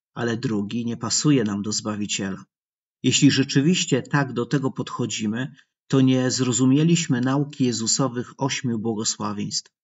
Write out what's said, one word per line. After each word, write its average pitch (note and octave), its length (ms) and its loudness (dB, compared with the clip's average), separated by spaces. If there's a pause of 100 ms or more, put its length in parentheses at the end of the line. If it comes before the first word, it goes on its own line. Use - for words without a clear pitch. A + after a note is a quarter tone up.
(140)
ale A#2 240 -4
drugi A2 480 -4
nie A#2 120 -6
pasuje A#2+ 460 2
nam G2+ 180 -2
do G#2 100 -6
Zbawiciela. G#2 720 -6 (600)
Jeśli C3 280 6
rzeczywiście C#3+ 720 2
tak C3+ 320 -2
do A#2+ 120 -2
tego C3 260 -2
podchodzimy, A2+ 840 -6 (320)
to C3+ 140 4
nie B2+ 300 4
zrozumieliśmy C3 920 4
nauki C3+ 440 0
Jezusowych A#2+ 720 -2
ośmiu B2+ 420 -2
błogosławieństw. G#2 920 -4 (120)